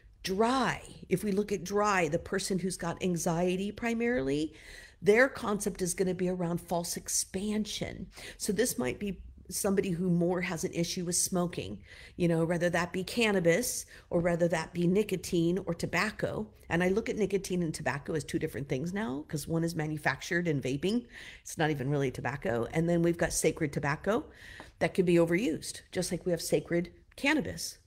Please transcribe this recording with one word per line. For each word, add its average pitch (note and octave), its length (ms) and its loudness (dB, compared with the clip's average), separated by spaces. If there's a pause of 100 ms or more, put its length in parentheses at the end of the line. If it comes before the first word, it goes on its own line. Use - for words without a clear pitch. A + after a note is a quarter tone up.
(240)
Dry. A3 580 2 (260)
If - 160 2
we G#3 80 0
look G#3 200 0
at F#3+ 120 -2
dry, G3 460 2
the E3 100 0
person F#3+ 400 -2
who's F3+ 160 -2
got E3+ 260 -4
anxiety F#3 720 0
primarily, B3 800 0 (480)
their A3 280 8
concept G#3 520 -4
is F3 120 -2
gonna F#3 220 0
be F3+ 120 0
around F3 320 -2
false F3 380 -4
expansion. - 1080 -4 (300)
So - 140 -2
this A3 260 2
might B3 220 -2
be G3+ 220 -6 (280)
somebody G3 420 0
who F3 180 0
more F3 320 2
has F3 220 -4
an D#3 100 -4
issue E3+ 320 -2
with E3+ 100 -2
smoking, F3 640 -2 (360)
you E3+ 120 2
know, E3 180 4
whether E3+ 240 2
that F3 240 0
be F#3 100 -4
cannabis G3 840 2 (240)
or F3 100 2
whether E3+ 280 2
that E3 260 0
be F3 120 0
nicotine F3+ 800 2
or E3+ 80 -2
tobacco. G3 720 -2 (220)
And E3+ 140 2
I F3+ 60 4
look A3 200 0
at A3+ 60 -2
nicotine F#3+ 480 0
and D#3 100 -2
tobacco C#3+ 400 -4
as D3+ 100 -2
two - 140 -4
different C#3+ 320 -4
things D3+ 240 -2
now, G3+ 340 -4
'cause D3 200 -6
one E3 160 0
is E3+ 120 -2
manufactured D#3 720 0
in D3 140 2
vaping. E3+ 460 0 (340)
It's - 160 -12
not D#3 140 2
even C#3 180 -2
really C#3 220 2
tobacco. B2 640 -2
And D#3+ 140 2
then E3+ 140 4
we've E3+ 160 4
got E3 160 0
sacred D#3 400 2
tobacco D3+ 520 0 (520)
that E3+ 160 0
can F#3 120 2
be F3 100 6
overused, E3+ 680 2 (100)
just F3+ 200 -2
like F3 140 -4
we F3+ 60 0
have E3 100 0
sacred E3+ 500 0 (240)
cannabis F#3+ 720 -2